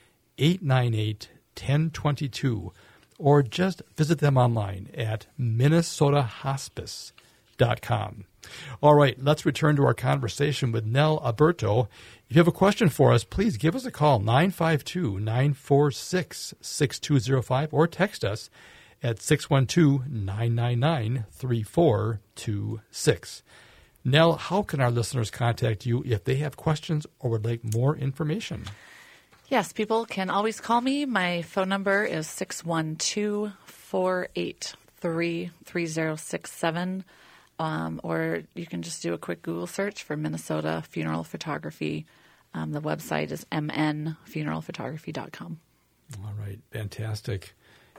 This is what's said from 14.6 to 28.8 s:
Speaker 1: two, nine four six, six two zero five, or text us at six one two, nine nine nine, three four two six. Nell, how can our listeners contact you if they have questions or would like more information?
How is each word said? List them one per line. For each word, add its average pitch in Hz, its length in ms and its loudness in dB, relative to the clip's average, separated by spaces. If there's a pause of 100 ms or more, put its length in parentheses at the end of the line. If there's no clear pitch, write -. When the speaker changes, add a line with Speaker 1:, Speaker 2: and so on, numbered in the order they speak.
Speaker 1:
two, 120 340 -4
nine 120 340 0
four 143 380 4
six, - 720 -6
six - 400 -2
two 135 180 2
zero 123 240 2
five, 135 320 -2
or 160 140 4
text - 360 -2
us 104 260 -4 (520)
at 120 180 -2
six - 300 0
one 135 160 6
two, 139 420 4
nine 113 460 -2
nine 120 240 0
nine, 127 540 0
three 117 320 -2
four 110 560 2 (160)
two 107 540 -6
six. - 520 -2 (640)
Nell, 160 300 6
how 190 280 -2
can 143 180 -4
our 123 120 4
listeners 117 380 -2
contact 117 560 -2
you 120 200 0
if 120 160 0
they 131 140 -2
have 147 200 -4
questions 156 480 -2 (140)
or 120 120 -2
would 110 140 -2
like 117 200 -2
more 120 320 0
information? 147 680 -4 (840)